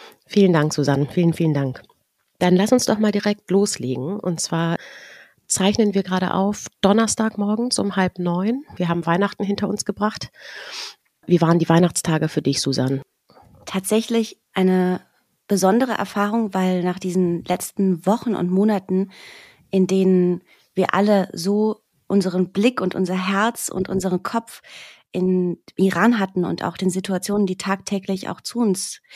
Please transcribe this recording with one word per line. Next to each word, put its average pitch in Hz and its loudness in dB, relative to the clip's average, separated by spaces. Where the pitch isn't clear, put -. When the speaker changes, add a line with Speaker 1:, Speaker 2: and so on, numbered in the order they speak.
Speaker 1:
Vielen 196 6
Dank, 151 2
Susanne. 139 2
Vielen, 170 2
vielen 160 0
Dank. 139 -4
Dann 180 4
lass 196 4
uns 254 4
doch 220 0
mal 214 2
direkt 208 -2
loslegen. 165 -2
Und 165 -4
zwar 165 -2
zeichnen 208 2
wir 196 0
gerade 185 -2
auf 202 -2
Donnerstagmorgens 220 0
um 196 -2
halb 185 0
neun. 185 -2
Wir 180 -2
haben 170 -2
Weihnachten 196 0
hinter 202 -2
uns 202 -4
gebracht. 214 -4
Wie 170 4
waren 165 4
die 165 0
Weihnachtstage 165 2
für - -4
dich, 139 0
Susanne? 135 -2
Speaker 2:
Tatsächlich 214 -2
eine 185 2
besondere 202 2
Erfahrung, 208 -2
weil 185 2
nach 180 -2
diesen 175 0
letzten 180 -2
Wochen 220 0
und 180 -2
Monaten, 190 0
in 190 4
denen 185 2
wir - 0
alle 202 0
so 208 -2
unseren 185 -2
Blick 233 0
und - -4
unser 185 -2
Herz 196 -2
und 185 -6
unseren 185 -2
Kopf - -8
in 185 0
Iran 190 4
hatten 190 -2
und - -4
auch 175 -6
den 190 0
Situationen, 190 -2
die 185 -2
tagtäglich 190 -6
auch - -10
zu - -10
uns 208 -2